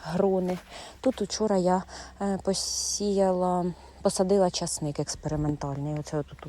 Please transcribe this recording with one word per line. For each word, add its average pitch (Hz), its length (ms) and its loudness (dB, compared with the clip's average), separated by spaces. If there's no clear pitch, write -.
грони. 185 560 2
Тут - 200 0
учора 214 360 0
я, 185 260 4
е, 202 240 0
посіяла, 185 1300 0
посадила 190 480 4
часник 156 500 -2
експериментальний. 151 1000 -2
Оце 151 180 -6
отут, 143 200 -8